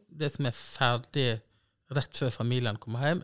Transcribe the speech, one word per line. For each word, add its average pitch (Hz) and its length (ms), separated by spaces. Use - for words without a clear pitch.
det 147 240
som 139 160
er 120 80
ferdig 123 720
rett 135 280
før 131 120
familien 120 480
kommer 113 240
hjem, 165 200